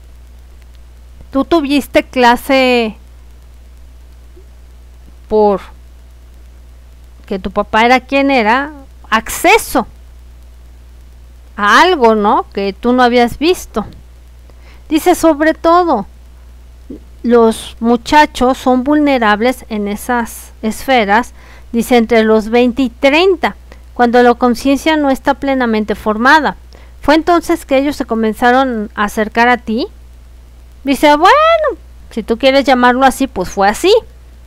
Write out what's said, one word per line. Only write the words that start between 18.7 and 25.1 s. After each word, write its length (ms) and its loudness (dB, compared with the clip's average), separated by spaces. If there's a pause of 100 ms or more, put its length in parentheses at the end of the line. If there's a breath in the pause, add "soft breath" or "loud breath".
vulnerables 840 0
en 180 -6
esas 640 -8 (100)
esferas", 720 -2 (380 soft breath)
dice, 240 -2
"entre 280 2
los 260 0
veinte 320 0
y 80 -2
treinta, 680 0 (380 soft breath)
cuando 280 2
la 120 4
conciencia 640 -2
no 140 0